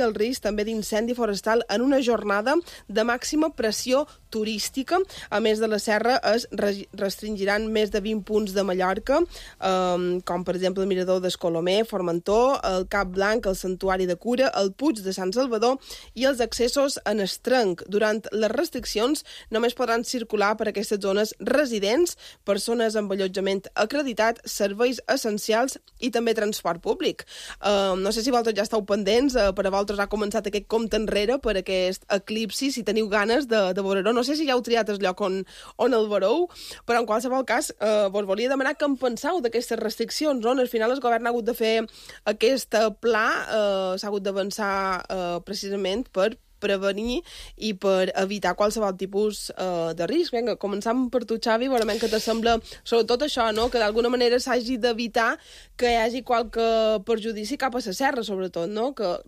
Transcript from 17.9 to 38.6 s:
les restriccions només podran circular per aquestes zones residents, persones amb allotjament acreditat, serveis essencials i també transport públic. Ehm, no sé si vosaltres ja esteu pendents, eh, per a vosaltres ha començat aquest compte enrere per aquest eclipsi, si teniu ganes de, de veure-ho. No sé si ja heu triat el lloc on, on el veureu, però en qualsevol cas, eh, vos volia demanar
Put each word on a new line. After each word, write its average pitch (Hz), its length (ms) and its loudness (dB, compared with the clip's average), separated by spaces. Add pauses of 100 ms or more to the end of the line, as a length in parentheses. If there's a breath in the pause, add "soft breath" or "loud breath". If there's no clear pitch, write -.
les 214 200 0
restriccions 247 760 -2 (240 loud breath)
només 233 260 0
podran 226 300 0
circular 214 520 0
per 220 120 -2
aquestes 202 320 -2
zones 202 380 0
residents, 247 760 2 (280 loud breath)
persones 220 520 0
amb 208 160 -2
allotjament 196 540 -2 (100)
acreditat, 226 720 0
serveis 214 600 0
essencials 220 720 0 (200)
i 233 120 -4
també 233 260 2
transport 202 440 -2
públic. 254 440 -2 (380 loud breath)
Ehm, 196 400 2
no 196 80 0
sé 220 120 -2
si 262 80 0
vosaltres 233 240 2
ja 196 120 0
esteu 214 180 -2
pendents, 214 500 2
eh, 202 180 4
per 190 140 -2
a - 60 0
vosaltres 202 260 0
ha 202 100 -2
començat 208 380 -2
aquest 208 200 -4
compte 220 300 0
enrere 214 420 0
per 214 180 0
aquest 185 520 -2
eclipsi, 220 640 -2
si 240 120 -6
teniu 214 260 0
ganes 226 380 2
de, 208 260 2
de 196 80 -4
veure-ho. 196 320 0
No 240 100 2
sé 277 120 0
si 311 120 -2
ja 262 60 2
heu 247 80 2
triat 233 280 0
el 202 100 -2
lloc 185 220 0
on, 190 180 -2 (380 loud breath)
on 247 160 4
el 220 160 4
veureu, 208 380 2 (380 loud breath)
però 233 140 2
en 240 80 0
qualsevol 247 380 0
cas, 247 340 -2
eh, 214 320 2
vos 208 160 -2
volia 220 220 0
demanar 269 280 0